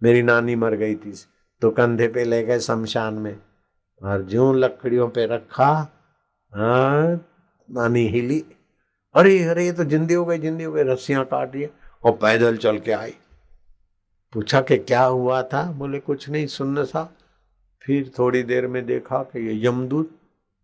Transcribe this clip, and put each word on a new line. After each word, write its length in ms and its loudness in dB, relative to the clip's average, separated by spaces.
मेरी 200 6
नानी 340 2
मर 200 0
गई 200 -2
थी 160 -14
तो 80 4
कंधे 380 2
पे 160 -4
ले 200 0
गए 160 0
शमशान 560 -4
में 200 -8
और 280 -4
ज्यों 280 4
लकड़ियों 520 0
पे 180 -2
रखा, 440 0
हाँ, 760 0
नानी 400 0
हिली, 360 -2
"अरे, 300 6
अरे, 200 0
ये 80 0
तो 120 -2
जिंदी 300 0
हो 100 2
गई, 140 -2
जिंदी 260 -6
हो 80 -8
गई।" 120 0
रस्सियाँ 400 -2
काट 280 -4
रही 100 -8
है 80 -8
और 100 6
पैदल 420 4
चल 220 0
के 140 -4
आई। 220 -6
पूछा 280 0
कि 180 2
क्या 240 0
हुआ 420 0
था? 180 -4
बोले, 280 -8
"कुछ 280 -8
नहीं, 200 -4
सुन्न 360 -4
सा।" 240 -6
फिर 360 -2
थोड़ी 240 2
देर 240 -2
में 200 -6
देखा 360 -4
कि 180 -12
ये 260 -2
यमदूत 440 -2